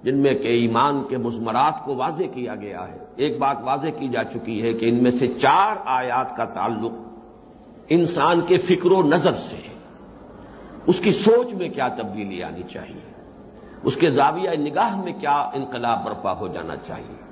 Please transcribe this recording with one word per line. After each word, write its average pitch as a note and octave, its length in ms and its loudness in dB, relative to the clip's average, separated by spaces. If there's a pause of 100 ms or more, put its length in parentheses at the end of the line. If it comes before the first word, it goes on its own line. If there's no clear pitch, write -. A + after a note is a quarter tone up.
جن C3 160 2
میں C#3 160 4
کہ C3 140 -2
ایمان A#2+ 600 2
کے C3 80 -4
مضمرات A#2 680 0
کو C#3 120 -4
واضح C3+ 260 -2 (120)
کیا A#2+ 200 -6
گیا F#2+ 340 -10
ہے، - 100 -16 (180)
ایک D3+ 220 0
بات C#3 240 0
واضح C#3 240 -2 (120)
کی C#3 100 -4
جا A#2 160 0
چکی A2 380 -6
ہے A2+ 100 0
کہ A2+ 160 0
ان A#2+ 140 4
میں B2 80 6
سے B2 180 2
چار F3+ 560 4
آیات B2+ 520 -2
کا A#2 80 -2
تعلق A2 480 -4 (960)
انسان E3 520 4
کے F3+ 160 4
فکر F3+ 340 4
و F#3+ 120 6
نظر D#3 320 4
سے - 220 -10
ہے، - 180 -16 (1120)
اس F3 140 2
کی G#3+ 100 2
سوچ A3+ 440 4
میں F#3 140 -4
کیا C3 200 -2
تبدیلی G2+ 540 -8
آنی E2 200 -10 (100)
چاہیے، - 400 -16 (720)
اس - 140 -2
کے E3 140 4
زاویہ D#3 400 2
نگاہ E3 460 0
میں F3+ 240 -6
کیا C#3+ 320 0
انقلاب A#2+ 520 -2
برپا G#2 280 -4
ہو F2+ 160 -6
جانا D#2+ 280 -8
چاہیے - 560 -14